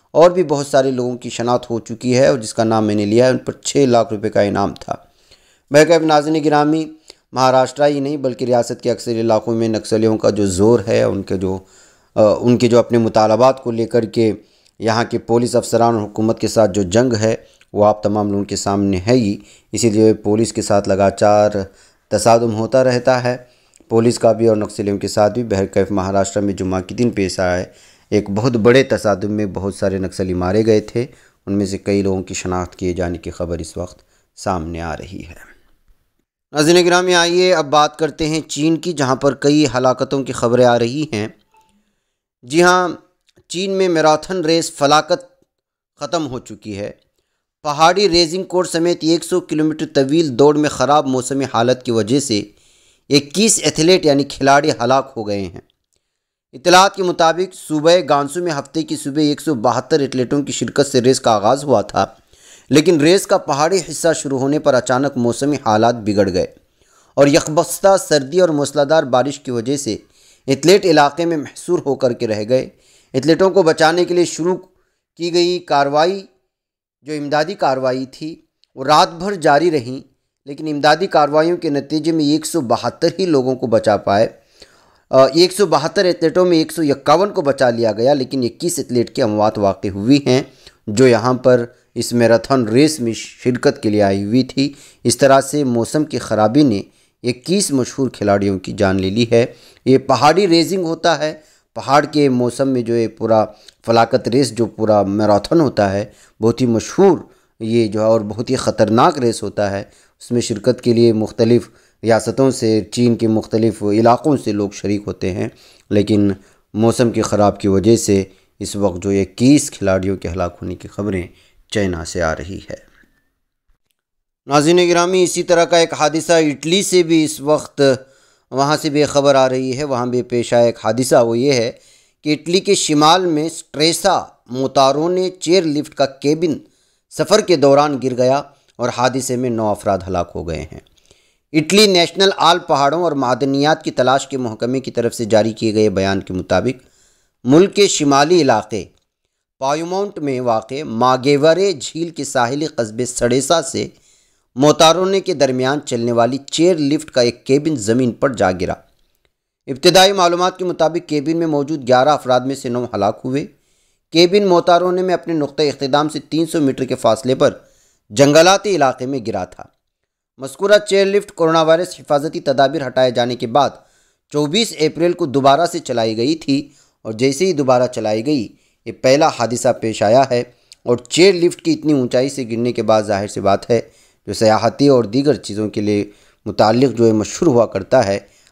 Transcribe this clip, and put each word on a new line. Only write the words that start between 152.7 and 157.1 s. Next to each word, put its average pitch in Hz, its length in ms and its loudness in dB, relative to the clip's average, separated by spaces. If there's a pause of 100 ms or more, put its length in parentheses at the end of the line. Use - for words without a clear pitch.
कस्बे 113 360 -6
सडेसा 131 560 0
से - 300 -8 (640)
मोतारोने 165 640 4
के 180 140 -4
दरमियान 131 480 0
चलने 120 300 -4
वाली 120 260 0 (120)
चेयर 170 280 2
लिफ्ट 147 320 -2